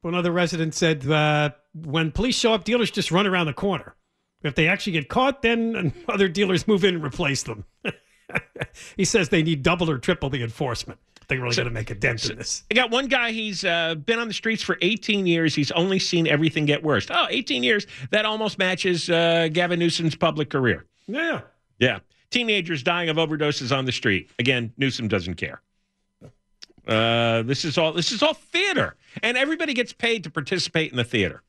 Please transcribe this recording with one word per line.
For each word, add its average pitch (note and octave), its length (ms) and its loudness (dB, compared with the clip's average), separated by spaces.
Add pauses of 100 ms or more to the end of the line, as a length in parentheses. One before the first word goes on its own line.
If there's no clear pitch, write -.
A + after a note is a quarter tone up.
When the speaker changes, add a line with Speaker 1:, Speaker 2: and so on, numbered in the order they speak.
Speaker 1:
One E3+ 120 -4
other F3 160 0
resident E3 440 0
said, D#3 340 0
uh, D3+ 420 4 (220)
when D#3+ 400 -2
police A#3+ 260 0
show A3+ 140 4
up, G#3 120 0
dealers A#3 260 2
just - 200 -4
run F#3+ 160 4
around F3+ 200 2
the C#3 80 -4
corner. F#3+ 420 -4 (460)
If D3 120 -2
they D#3+ 140 4
actually G3 240 -2
get D3+ 160 -2
caught, C4 320 2
then A3+ 600 0
<laughs> - 80 -6
other G3 200 2
dealers F#3 400 2
move G3+ 160 4
in F#3 120 4
and D#3 60 -4
replace C#3 420 -4
them. A2 200 -10 (180)
<laughs> - 100 -6 (1040)
He G3 80 2
says A3+ 240 2
they E3 140 2
need D#3 200 0
double E3+ 280 2
or C#3 80 0
triple D3+ 320 0
the C3 120 -4
enforcement. A#2 560 -6 (300)
They're C3 120 -2
really A#2+ 140 -2
Speaker 2:
So, - 80 0
Speaker 1:
gonna A#2+ 120 -4
make A2 160 -6
a A#2 40 -8
dent A#2 260 -2
Speaker 2:
so - 120 -4
Speaker 1:
in - 60 -12
this. - 320 -8
Speaker 2:
I G#3+ 40 0
got A#3+ 160 2
one C4 160 0
guy, A#3+ 260 0
he's, G#3+ 320 -6
uh, E3+ 300 0
been A3+ 240 -2
on A#3 100 -4
the G3+ 60 -8
streets A3 280 -2
for F3+ 200 -2
eighteen G3+ 440 0
years. E3 280 2
He's C#3+ 180 0
only F#3+ 260 2
seen E3+ 280 2
everything D3+ 400 2
get D3 160 2
worse. C#3 280 2
Oh, E4 200 2
eighteen B3 320 -2
years. A3 240 2 (240)
That G#3+ 140 2
almost G#3+ 340 -2
matches, F#3 500 0
uh, E3 440 4
Gavin F3 260 0
Newsom's E3+ 380 0
public D#3 340 0
career. B2+ 360 0 (200)
Speaker 1:
Yeah. C#4 360 -4 (360)
Speaker 2:
Yeah. A2+ 220 2 (300)
Teenagers G3 520 0
dying F3 260 0
of D3+ 80 0
overdoses D3 600 0
on C3+ 80 0
the C3+ 80 -2
street. - 460 0
Again, A#2+ 380 0
Newsom B2+ 320 -2
doesn't F#2 260 -2
care. - 260 -10 (1300)
Uh, A#2 560 2
this C3+ 220 -2
is D#3 140 -2
all, D#3+ 140 2
this E3+ 180 -2
is A3 120 -2
all D4+ 120 4
theater, F4 640 -2 (260)
and A#3+ 140 0
everybody D4+ 360 0
gets A#3+ 200 -2
paid A#3 320 -2
to D#3 60 -10
participate D#3+ 600 -4
in B2+ 60 -6
the A#2+ 80 0
theater. G2 440 -2